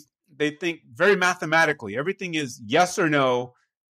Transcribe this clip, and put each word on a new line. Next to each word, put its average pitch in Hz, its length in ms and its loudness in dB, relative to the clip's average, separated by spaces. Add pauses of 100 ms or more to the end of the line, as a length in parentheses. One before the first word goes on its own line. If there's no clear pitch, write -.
(340)
they 147 160 -2
think 160 300 -6 (120)
very 185 240 4
mathematically. 160 800 0
Everything 175 380 -6
is 135 300 -6
yes 165 340 2
or 175 100 2
no. 127 460 0 (380)